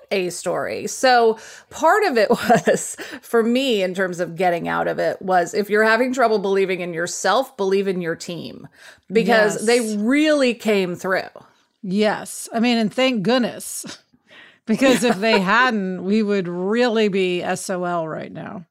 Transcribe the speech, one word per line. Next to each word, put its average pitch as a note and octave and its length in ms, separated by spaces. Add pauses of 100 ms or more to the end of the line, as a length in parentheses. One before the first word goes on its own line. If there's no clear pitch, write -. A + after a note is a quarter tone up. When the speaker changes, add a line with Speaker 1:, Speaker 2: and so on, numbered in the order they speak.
(120)
Speaker 1:
A F3+ 180
story." C#3 560
So A#3 500 (340)
part F#4+ 340
of D#4 120
it G#3 140
<laughs> - 0
was, - 640 (260)
for A#3 220
me, A#3 400
in F#3 100
terms F3+ 280
of E3+ 160
getting E3+ 320
out E3+ 180
of E3 140
it, E3 200
was F3+ 320
if G3+ 160
you're G#3 140
having A3+ 300
trouble A3+ 260
believing F#3+ 420
in F3 140
yourself, F#3 600
believe G3 320
in F#3 120
your E3 140
team. - 540 (440)
Because G#3+ 440
Speaker 2:
Yes. - 100
Speaker 1:
they A3+ 300
really C4+ 580
came G3 400
through. F#3 280 (600)
Speaker 2:
Yes. G3 680
I A#3 80
mean, A#3+ 180
and A3 140
thank B3+ 300
goodness, A3 760 (340)
<laughs> - 340
because B3 380
if A3+ 120
they G#3+ 240
Speaker 1:
<laughs> F#3+ 160
Speaker 2:
hadn't, G3 480
we G#3+ 180
would G3+ 260
really G#3+ 600
be F3+ 340
S - 280
O F3+ 140
L F3 240
right D#3 240
now. - 380